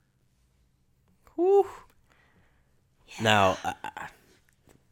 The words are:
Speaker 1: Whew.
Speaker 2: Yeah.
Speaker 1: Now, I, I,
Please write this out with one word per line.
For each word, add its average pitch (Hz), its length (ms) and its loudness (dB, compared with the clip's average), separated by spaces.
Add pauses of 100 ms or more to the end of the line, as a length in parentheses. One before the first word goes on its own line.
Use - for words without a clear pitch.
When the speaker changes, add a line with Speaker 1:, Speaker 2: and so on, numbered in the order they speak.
(1400)
Speaker 1:
Whew. 381 300 2 (1400)
Speaker 2:
Yeah. - 160 -14
Speaker 1:
Now, 104 420 2
I, 90 100 -6 (220)
I, - 120 -12 (840)